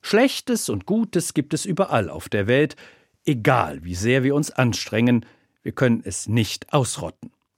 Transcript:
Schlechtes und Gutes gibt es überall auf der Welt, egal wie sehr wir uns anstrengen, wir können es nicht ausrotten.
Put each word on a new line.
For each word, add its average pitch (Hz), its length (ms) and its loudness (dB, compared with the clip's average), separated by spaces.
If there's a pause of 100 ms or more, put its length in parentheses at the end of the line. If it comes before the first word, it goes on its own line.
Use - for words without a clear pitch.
Schlechtes - 680 0
und 104 180 -4
Gutes 202 480 0
gibt 151 200 -2
es 147 100 -4
überall 147 440 0
auf 71 200 -12
der 101 180 0
Welt, 135 300 2 (480)
egal 123 600 0
wie 87 100 -6
sehr 120 280 2
wir 139 120 2
uns 143 160 0
anstrengen, 120 760 2 (360)
wir - 100 -6
können 117 320 2
es - 240 -8
nicht 110 440 -2
ausrotten. - 600 -4 (260)